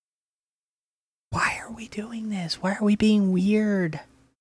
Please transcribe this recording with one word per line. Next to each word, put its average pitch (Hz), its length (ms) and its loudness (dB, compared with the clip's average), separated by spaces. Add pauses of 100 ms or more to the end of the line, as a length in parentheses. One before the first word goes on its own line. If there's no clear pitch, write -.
(1300)
why - 320 -2
are - 100 -16
we 226 160 -14
doing 220 420 -10
this? 185 320 -6
Why 190 120 0
are 214 100 -4
we 208 140 6
being 208 340 4
weird? 190 680 2 (400)